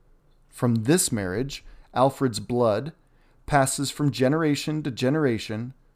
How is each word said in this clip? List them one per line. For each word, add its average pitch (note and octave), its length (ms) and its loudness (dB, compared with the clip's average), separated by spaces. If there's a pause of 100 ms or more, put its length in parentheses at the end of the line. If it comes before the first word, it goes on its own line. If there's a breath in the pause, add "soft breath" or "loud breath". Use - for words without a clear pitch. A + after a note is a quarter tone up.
(480)
From A#2 360 0
this E3 260 2
marriage, G#2 540 -4 (300 soft breath)
Alfred's B2+ 460 2
blood A#2+ 520 0 (540)
passes C#3 440 0
from D3 200 0
generation D3 720 0
to D3 80 -4
generation B2 840 -2 (240)